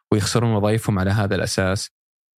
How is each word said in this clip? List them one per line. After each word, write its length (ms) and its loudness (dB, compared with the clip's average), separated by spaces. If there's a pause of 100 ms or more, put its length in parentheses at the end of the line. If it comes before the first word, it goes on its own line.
(120)
ويخسرون 400 0
وظائفهم 480 0
على 120 0
هذا 240 0
الأساس". 540 -2 (480)